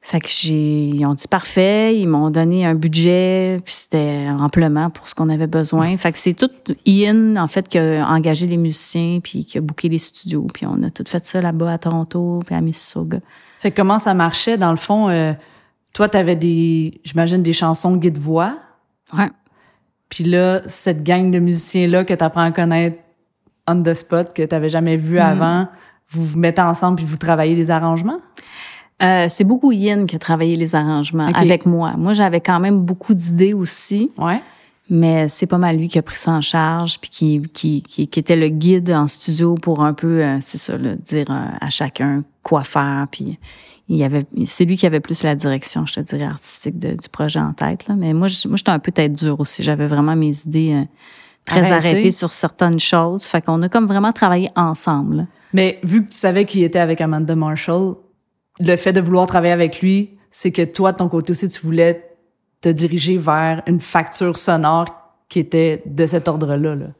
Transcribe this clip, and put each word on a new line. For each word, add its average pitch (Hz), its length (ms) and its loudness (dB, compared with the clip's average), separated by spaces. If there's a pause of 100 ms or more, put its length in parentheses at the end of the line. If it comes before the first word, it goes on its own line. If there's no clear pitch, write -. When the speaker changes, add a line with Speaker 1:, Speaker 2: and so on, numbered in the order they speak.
Speaker 1:
Fait - 180 -4
que - 80 -10
j'ai, 151 600 0
ils 147 180 0
ont 143 80 0
dit, « - 160 -10
Parfait. » 202 680 2
Ils 190 80 0
m'ont 156 220 2
donné 170 380 2
un 165 80 2
budget, 180 880 2
puis - 80 -10
c'était 147 540 -2 (120)
amplement 151 520 2
pour - 180 -14
ce - 60 -8
qu'on 160 160 0
avait 156 160 0
besoin. 160 500 0
Speaker 2:
<laughs> - 0 -
Speaker 1:
Fait 220 160 -2
que - 60 -6
c'est 180 160 2
tout 262 160 0 (340)
Ian, 214 520 4
en 170 120 0
fait, 196 180 -4
qui - 120 0
a 156 280 2
engagé 160 400 2
les 175 120 0
musiciens, 170 640 0
puis - 240 -8
qui - 100 -10
a 147 60 -4
booké 156 260 -4
les 160 100 0
studios. - 540 -6
Puis - 140 -10
on - 160 -2
a 170 80 -2
tout - 160 -10
fait 175 180 -6
ça - 160 -4
là-bas 170 320 -2
à 165 60 -4
Toronto, 175 680 -4
puis 170 100 -8
à 165 60 -2
Mississauga. 165 600 -4 (380)
Speaker 2:
Fait 208 120 0
que 196 60 -6
comment 202 220 2
ça 214 140 0
marchait, 185 460 0
dans 180 120 2
le 165 60 2
fond ? 208 320 0
Euh, 160 240 0 (640)
toi, 208 160 2
t'avais 180 260 2
des, 165 680 0
j'imagine, 170 380 0
des 165 120 2
chansons 165 420 2
guide-voix. 165 640 0 (580)
Speaker 1:
Ouais. 202 140 0 (800)
Speaker 2:
Puis - 140 -6
là, 180 420 2
cette 160 360 -2
gang 180 280 2
de 180 80 2
musiciens-là 175 640 2
que 185 100 -2
t'apprends 165 260 0
à 165 100 2
connaître 170 460 0 (680)
on 175 160 2
the 165 100 2
spot, 170 400 -2
que 160 100 -4
t'avais 156 280 -2
jamais 165 260 0
vu 160 200 0
Speaker 1:
Mm. 175 40 4
Speaker 2:
avant, 175 480 2 (400)
vous 165 160 -4
vous 156 140 -4
mettez 170 240 2
ensemble 175 340 2
puis 165 80 -4
vous 156 140 -4
travaillez 165 360 2
les 165 160 0
arrangements ? 165 460 0 (840)
Speaker 1:
Euh, 185 260 4
c'est 190 160 2
beaucoup 254 260 4
Ian 202 360 2
qui 165 100 -4
a - 20 -4
travaillé 165 380 0
les 165 180 -2
arrangements 151 540 0
Speaker 2:
Ok. 170 80 2
Speaker 1:
avec 175 300 2
moi. 170 300 0
Moi, 190 180 0
j'avais 185 260 2
quand 175 180 0
même 196 220 2
beaucoup 185 340 0
d'idées 175 400 2
aussi. 202 640 -2
Speaker 2:
Ouais. 180 220 -2 (500)
Speaker 1:
Mais 160 380 4
c'est - 180 -2
pas 180 120 0
mal 170 180 2
lui 165 120 -2
qui 165 100 0
a 156 40 0
pris - 140 -8
ça - 160 0
en 156 80 2
charge 165 580 -2
puis - 120 -16
qui, 151 320 0 (100)
qui, 151 300 -2
qui, - 260 -6
qui - 120 -2
était 165 160 -2
le 160 120 2
guide 175 420 2
en 151 160 2
studio 170 500 -2
pour 165 280 -2
un 151 80 0
peu, 165 320 0
euh, 135 160 -2
c'est - 160 -6
ça, - 220 -4
là, 131 180 -4
dire, 151 340 -4
euh, 131 140 -4 (160)
à - 80 -6
chacun 139 560 -2 (180)
quoi 143 220 0
faire. 139 460 -2
Puis 135 280 -10 (520)
il 170 60 0
y 151 80 2
avait, 139 200 -2 (220)
c'est - 180 2
lui 175 140 0
qui - 80 2
avait 160 140 2
plus - 220 -6
la 151 120 0
direction, 139 520 -2
je - 80 -8
te - 60 -8
dirais, 147 240 -6
artistique - 540 -8
de, 165 140 -6
du 165 200 -10
projet 151 260 -4
en 151 140 -2
tête, 151 340 -6
là. 202 100 -2
Mais 165 180 0
moi, 175 140 2
je, 185 200 -4
moi, 214 80 -2
j'étais - 140 -2
un 165 80 2
peu 160 120 -4
tête 151 220 0
dure 147 280 -2
aussi. - 220 -4
J'avais 147 240 0
vraiment 147 300 2
mes 151 160 2 (140)
idées, 160 280 0
euh, 143 100 0 (600)
très 185 260 4
Speaker 2:
Arrêtées. 170 200 2
Speaker 1:
arrêtées 190 200 4
sur 175 220 -2
certaines 170 480 0
choses. 175 460 0
Fait 165 160 -2
qu'on 165 200 0
a 180 60 0
comme 226 180 2
vraiment 202 260 0
travaillé 185 440 2
ensemble. 160 720 0 (260)
Speaker 2:
Mais 185 320 2
vu 202 200 2
que 202 60 -8
tu - 80 0
savais 196 280 2
qu'il 196 160 0
était 170 160 2
avec 165 240 2
Amanda 160 340 0
Marshall, 165 580 -2 (640)
le 175 160 4
fait 185 180 0
de 190 80 4
vouloir 180 240 2
travailler 175 260 2
avec 170 300 0
lui, 196 280 2 (200)
c'est - 200 -2
que 175 120 -2
toi, 185 300 0
de 185 40 -6
ton 180 120 -2
côté 165 240 -2
aussi, 180 160 -2
tu - 120 -4
voulais 165 440 2 (560)
te - 80 0
diriger 165 480 0
vers 160 520 0
une 175 100 2
facture 165 580 -2
sonore 165 500 2 (420)
qui - 100 -2
était 160 480 0
de 147 200 0
cet 160 200 -2
ordre-là, 151 480 -2
là. 139 120 -8 (140)